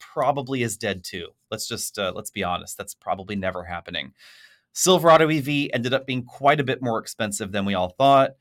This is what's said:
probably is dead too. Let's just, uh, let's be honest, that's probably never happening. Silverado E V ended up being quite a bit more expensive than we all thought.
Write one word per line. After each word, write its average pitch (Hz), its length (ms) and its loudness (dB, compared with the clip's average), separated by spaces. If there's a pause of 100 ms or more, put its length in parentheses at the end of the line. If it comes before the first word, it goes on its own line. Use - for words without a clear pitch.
probably 135 640 -2
is 113 160 -2
dead 98 260 -4
too. 87 240 -10 (220)
Let's - 180 -8
just, - 300 -8
uh, 95 160 -2
let's - 160 -12
be 98 140 -4
honest, 87 340 -6
that's - 160 -12
probably 95 420 -6
never 92 260 -4
happening. 85 520 -10 (580)
Silverado 160 580 6
E 156 100 0
V 143 340 -2
ended 123 180 -2
up 135 140 -2
being 127 180 -4
quite 139 360 2
a 135 40 -2
bit 123 180 -2
more 117 160 -2
expensive 104 540 -6
than 98 140 -2
we 98 80 0
all 90 160 -2
thought. 135 400 6 (100)